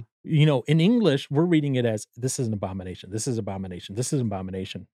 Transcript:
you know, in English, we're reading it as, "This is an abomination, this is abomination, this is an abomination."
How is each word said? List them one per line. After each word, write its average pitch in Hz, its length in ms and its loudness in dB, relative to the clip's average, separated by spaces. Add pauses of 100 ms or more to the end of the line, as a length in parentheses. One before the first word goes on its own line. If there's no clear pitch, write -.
(240)
you 151 220 4
know, 147 220 4
in 156 120 4
English, 180 500 4
we're 147 160 2
reading 151 300 2
it 123 100 2
as, 110 300 -2
"This 127 240 -6
is 123 80 0
an 110 60 -2
abomination, 95 580 -8
this 104 160 -4
is 120 100 -2
abomination, 95 580 -8
this 127 180 -4
is 143 80 2
an 120 60 0
abomination." 95 680 -8